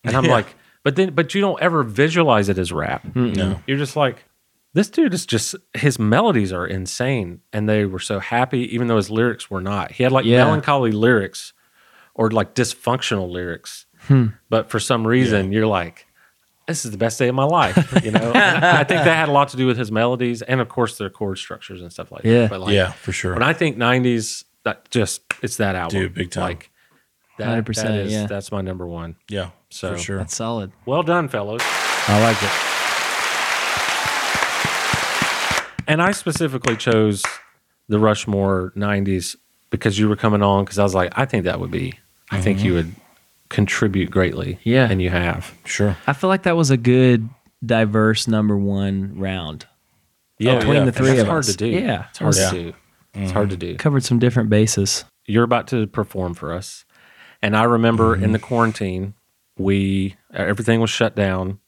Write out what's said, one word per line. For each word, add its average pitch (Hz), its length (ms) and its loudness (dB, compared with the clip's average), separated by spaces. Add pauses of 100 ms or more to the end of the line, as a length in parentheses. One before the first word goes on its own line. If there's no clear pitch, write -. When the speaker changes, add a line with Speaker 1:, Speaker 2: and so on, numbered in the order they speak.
Speaker 1:
And 117 120 -2
I'm 131 100 2
Speaker 2:
Yeah. - 60 4
Speaker 1:
like, 113 220 0 (300)
but 139 120 0
then, 185 180 0
but 156 200 -2
you 196 60 0
don't 196 220 -2
ever 170 200 2
visualize 131 640 2
it 95 100 0
as 90 140 -2
rap. 76 340 -4
Speaker 3:
Mm-mm. 120 300 -2
Speaker 2:
No. 95 300 -2
Speaker 1:
You're 139 120 -2
just 143 180 -4
like, 135 280 -2 (500)
"This 208 160 2
dude 294 240 2
is - 120 -6
just, - 280 -2 (200)
his 139 240 2
melodies 117 540 2
are 87 140 -6
insane." 95 760 -4 (120)
And 107 160 -2
they 107 180 2
were 92 140 -6
so 104 180 -4
happy, 123 440 -2 (120)
even 120 140 -2
though 117 80 2
his 98 140 0
lyrics 113 400 -2
were 95 100 -6
not. 98 320 -4
He - 100 -2
had, 127 100 4
like, 131 120 2
Speaker 3:
Yeah. 123 200 6
Speaker 1:
melancholy 139 480 2
lyrics 107 600 2 (640)
or, 113 160 2
like, 107 240 0
dysfunctional 117 760 -2
lyrics. 90 560 -10 (220)
Speaker 3:
Hmm. 131 180 6 (240)
Speaker 1:
But 110 200 0
for 110 100 -2
some 113 260 0
reason, 110 460 2
Speaker 2:
Yeah. 107 80 0
Speaker 1:
you're 110 80 2
like, 90 380 -4 (600)
"This 160 180 -6
is 123 60 -10
the 104 80 -10
best 113 200 -2
day 123 100 0
of 127 80 -2
my 135 80 2
life," 147 320 2 (280)
you 110 60 -4
know? 117 220 0
Speaker 3:
<laughs> - 20 -2
Speaker 1:
And 180 300 4
I 170 200 4
think 151 200 0
that 160 120 4
had 160 120 0
a 147 40 0
lot 143 180 4
to 127 60 -10
do 127 100 2
with 120 120 2
his 113 140 -4
melodies 120 500 0
and, 127 180 0
of 117 80 -2
course, 117 300 -2
their 101 120 -6
chord 98 280 -6
structures - 420 -14
and 87 120 -16
stuff - 200 -14
like - 120 -14
Speaker 3:
Yeah. 113 180 6
Speaker 1:
that. 110 80 2
But, 98 120 -8
like, 98 120 0
Speaker 2:
Yeah, 92 180 2
for - 200 -10
sure. 92 220 -4
Speaker 1:
when 113 100 0
I 147 80 2
think 156 240 -2
nineties, 120 680 0 (200)
that - 260 -8
just, - 320 -2 (200)
it's 113 160 -6
that 98 180 0
album. 90 240 -4
Speaker 2:
Dude, 92 140 -4
big 90 180 -6
time. - 100 -6
Speaker 1:
Like, 90 280 -8 (680)
that, 107 100 -6
Speaker 3:
Hundred 117 180 -2
percent, 110 220 -4
Speaker 1:
that 107 180 0
is, 104 60 -4
Speaker 3:
yeah. 107 140 -2
Speaker 1:
that's 98 260 -8
my 104 80 -4
number 92 260 -8
one. 82 300 -12 (120)
Speaker 2:
Yeah, 95 220 -6 (200)
Speaker 1:
So 90 220 -8
Speaker 2:
for 87 60 -8
sure. 95 200 -6
Speaker 3:
That's 90 180 -8
solid. 113 340 -6 (160)
Speaker 1:
well 147 160 -2
done, 165 260 0
fellows. 107 340 -6 (460)
Speaker 2:
I 104 140 4
like 113 200 2
it. 98 80 -2 (3500)
Speaker 1:
And 156 120 2
I 185 120 2
specifically 143 640 -2
chose 110 460 2 (680)
the 104 100 2
Rushmore 98 800 0
nineties 98 600 -2 (340)
because 101 280 0
you 107 100 4
were 104 80 2
coming 104 260 2
on, 98 220 4
'cause 98 140 -6
I 101 60 4
was 95 100 0
like, 90 240 0
"I 127 60 2
think 113 200 -2
that - 160 -2
would - 100 -6
be, - 240 -6 (360)
I 104 100 -2
think 98 180 0
Speaker 2:
Mm-hmm. 101 80 0
Speaker 1:
you 92 80 2
would 85 180 -2 (560)
contribute 98 640 0
greatly." 90 520 -2
Speaker 3:
Yeah. 123 260 4
Speaker 1:
And 95 140 2
you 90 80 0
have. 87 420 -2 (120)
Speaker 2:
Sure. 101 320 0 (100)
Speaker 3:
I 143 60 0
feel 185 160 -2
like 190 160 2
that 175 120 2
was 160 140 2
a 135 60 6
good, 123 520 4 (360)
diverse 110 640 2
number 107 280 2
one 98 600 -2
round. 90 500 -8 (720)
Speaker 1:
Yeah. 123 200 4
Speaker 3:
Between 113 180 4
Speaker 2:
Yeah. 139 80 4
Speaker 3:
the 123 80 2
three 127 160 2
Speaker 1:
That's 131 140 6
Speaker 3:
of 104 40 4
Speaker 1:
hard 151 140 0
Speaker 3:
us. 131 100 -2
Speaker 1:
to 90 60 -4
do. 104 100 -2
Speaker 3:
Yeah. 170 440 -2
Speaker 1:
It's - 80 -20
hard 101 180 2
Speaker 2:
Yeah. 95 140 2
Speaker 1:
to 92 120 -2
do. 85 60 -8
It's 82 80 -14 (480)
Speaker 2:
Mm-hmm. 92 80 -4
Speaker 1:
hard 104 180 0
to 92 60 -4
do. 87 200 -8
Speaker 3:
Covered 139 280 0
some 120 140 2
different 117 320 2
bases. 104 540 2 (220)
Speaker 1:
You're 113 180 4
about 120 240 0
to 113 200 -2
perform 95 460 -4
for 78 180 -8
us. - 320 -12 (580)
And 107 140 2
I 110 80 4
remember 113 500 4
in 92 80 0
Speaker 2:
Mm-hmm. 107 100 2
Speaker 1:
the 110 60 0
quarantine, 104 760 -2 (440)
we, 98 560 0 (180)
everything 107 480 0
was 113 100 0
shut - 260 0
down 95 520 -2